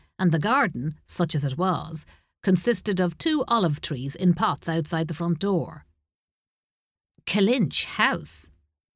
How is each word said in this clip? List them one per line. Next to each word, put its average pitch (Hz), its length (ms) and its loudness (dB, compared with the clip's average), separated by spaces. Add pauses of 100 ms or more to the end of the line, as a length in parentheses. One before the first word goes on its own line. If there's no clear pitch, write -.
(180)
and 180 120 4
the 156 80 2
garden, 190 580 0 (100)
such - 280 0
as 139 80 0
it 131 140 -2
was, 165 480 -2 (380)
consisted 196 580 2
of 175 160 0
two 302 320 0
olive 185 320 2
trees 135 340 -6
in 180 200 4
pots - 340 -2
outside 160 400 -2
the 139 60 -6
front 170 240 -2
door. 170 480 -2 (1400)
Kelinch 208 600 0
House. 208 640 -2 (460)